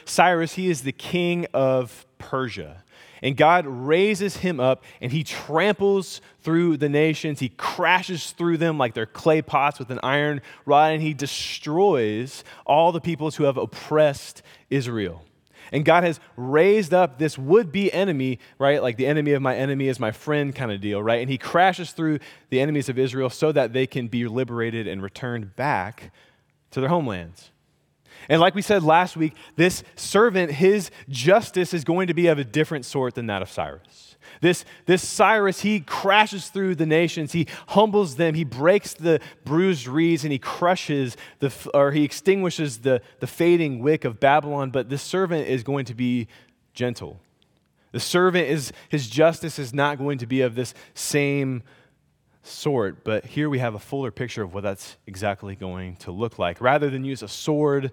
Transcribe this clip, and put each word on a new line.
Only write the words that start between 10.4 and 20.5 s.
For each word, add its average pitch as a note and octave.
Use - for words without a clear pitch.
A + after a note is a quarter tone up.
rod, D3+
and D#3
he D#3
destroys C#3
all D#3+
the E3
peoples D#3
who D3+
have C3+
oppressed -
Israel. A2+
And D3
God E3
has E3+
raised D#3
up E3+
this D#3
would-be F3+
enemy, C#3
right? C#3
Like, A#2+
"The B2+
enemy D3
of C3+
my C3
enemy C3+
is C3
my A2+
friend" C#3+